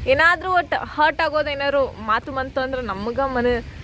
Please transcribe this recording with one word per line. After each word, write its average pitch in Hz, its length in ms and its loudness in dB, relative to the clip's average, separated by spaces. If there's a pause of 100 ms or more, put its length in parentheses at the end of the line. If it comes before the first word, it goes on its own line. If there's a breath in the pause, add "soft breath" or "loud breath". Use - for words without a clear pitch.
ಏನಾದ್ರೂ 330 420 4
ಒಟ್ಟು 320 240 2
ಹರ್ಟ್ 302 460 0
ಆಗೋದು, 302 280 0
ಏನಾದ್ರು 277 420 0
ಮಾತು 220 400 -2
ಬಂತು 262 300 -4
ಅಂದ್ರೆ 262 200 -2
ನಮ್ಗೆ 233 520 -2
ಮನ-, 240 320 0 (180 loud breath)